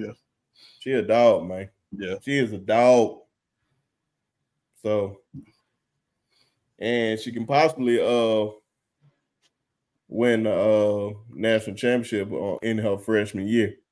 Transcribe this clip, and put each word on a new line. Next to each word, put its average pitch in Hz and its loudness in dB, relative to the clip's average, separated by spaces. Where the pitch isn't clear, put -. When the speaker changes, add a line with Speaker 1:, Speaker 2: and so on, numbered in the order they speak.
Speaker 1:
yeah. 113 -14
Speaker 2:
She 131 -8
a 120 0
dog, 104 4
man. 92 -10
Speaker 1:
Yeah. 98 -8
Speaker 2:
She 139 -4
is 117 0
a 104 -8
dog. 113 4
So, 101 -2
and 113 -2
she 120 -10
can 117 -6
possibly, 135 2
uh, 110 0
win 113 0
the, 107 0
uh, 104 2
national 107 -2
championship, 113 -2
uh, 87 -4
in 110 -2
her 104 -2
freshman 104 -2
year. 107 0